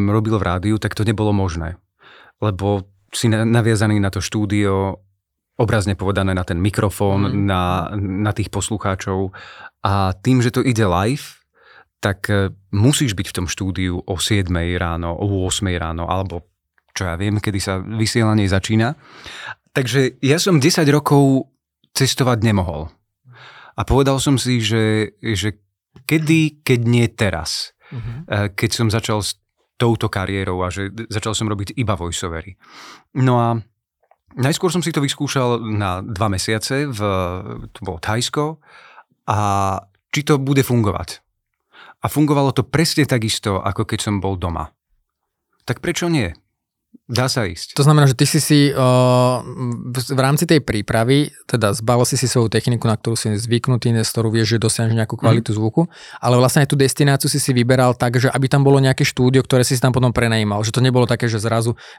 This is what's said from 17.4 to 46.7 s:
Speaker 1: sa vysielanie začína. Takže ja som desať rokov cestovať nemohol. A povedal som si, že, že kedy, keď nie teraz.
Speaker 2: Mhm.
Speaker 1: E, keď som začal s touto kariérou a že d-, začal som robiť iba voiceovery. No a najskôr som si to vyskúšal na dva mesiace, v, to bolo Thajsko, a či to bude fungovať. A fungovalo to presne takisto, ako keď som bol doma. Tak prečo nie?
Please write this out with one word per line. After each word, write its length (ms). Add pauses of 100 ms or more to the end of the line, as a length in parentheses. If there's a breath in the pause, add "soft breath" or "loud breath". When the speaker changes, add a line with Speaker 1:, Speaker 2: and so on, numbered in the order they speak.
Speaker 1:
sa 180
vysielanie 720
začína. 480 (760 loud breath)
Takže 520
ja 160
som 200
desať 320
rokov 640 (400)
cestovať 500
nemohol. 460 (840 loud breath)
A 100
povedal 340
som 180
si, 260
že, 560
že 420 (420)
kedy, 640
keď 180
nie 280
teraz. 680 (140)
Speaker 2:
Mhm. 220 (100)
Speaker 1:
E, 280
keď 240
som 140
začal 320
s 160 (380)
touto 340
kariérou 540
a 80
že 180
d-, 200
začal 260
som 120
robiť 280
iba 200
voiceovery. 600 (600 loud breath)
No 220
a 220 (760)
najskôr 360
som 100
si 100
to 120
vyskúšal 580
na 400
dva 300
mesiace, 560
v, 140 (680)
to 140
bolo 160
Thajsko, 640 (640 loud breath)
a 120 (720)
či 140
to 160
bude 240
fungovať. 580 (800 loud breath)
A 80
fungovalo 440
to 120
presne 400
takisto, 540
ako 260
keď 180
som 160
bol 180
doma. 340 (920)
Tak 160
prečo 280
nie? 240 (720)